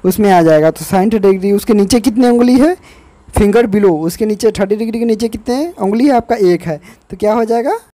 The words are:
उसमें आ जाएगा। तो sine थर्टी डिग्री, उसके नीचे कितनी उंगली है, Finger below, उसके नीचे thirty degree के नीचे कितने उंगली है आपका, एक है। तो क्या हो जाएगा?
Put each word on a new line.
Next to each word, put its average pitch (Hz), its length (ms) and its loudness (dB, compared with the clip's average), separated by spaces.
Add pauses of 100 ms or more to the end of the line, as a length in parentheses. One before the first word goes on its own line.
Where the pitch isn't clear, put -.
उसमें 196 260 0
आ 180 120 4
जाएगा। 160 280 4
तो 160 140 -14
sine 196 300 0
थर्टी 226 40 0
डिग्री, 196 340 0
उसके 208 220 0
नीचे 208 260 2
कितनी 240 280 0
उंगली 247 300 2
है, 320 180 2 (640)
Finger 214 280 2
below, 202 260 2
उसके 165 340 -4
नीचे 214 240 -2
thirty 202 260 -4
degree 226 220 -6
के 233 60 -2
नीचे 226 240 -2
कितने 247 520 -6
उंगली 214 240 0
है 285 80 4
आपका, 233 240 0
एक 180 260 0
है। 156 180 -8 (300)
तो 196 60 -14
क्या 208 180 -2
हो 226 100 0
जाएगा? 240 340 -2 (200)